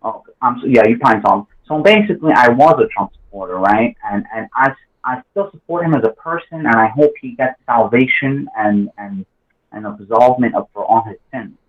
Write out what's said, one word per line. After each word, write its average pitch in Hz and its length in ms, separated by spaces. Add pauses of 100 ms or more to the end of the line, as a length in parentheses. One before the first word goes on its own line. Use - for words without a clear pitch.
Oh, 110 200 (180)
I'm 123 180
so, - 80
yeah, 117 200
you 117 100
probably 113 240
saw 104 180
him. 104 80 (200)
So 151 140
basically, 196 540
I 123 140
was 131 340
a - 40
Trump 98 260
supporter, 95 440
right? 107 460
And, 101 300
and - 200
I, 135 180 (320)
I 127 180 (100)
still 196 200
support 175 340
him 160 100
as 120 80
a 147 80
person, 165 480
and 147 160
I 110 120
hope 147 320
he 127 120
gets 120 340
salvation 127 880
and, 104 420
and, 101 280 (460)
and 107 140
absolvement 113 680
of, 107 180
for 101 120
all 110 180
his 104 140 (160)
sins. 117 240 (120)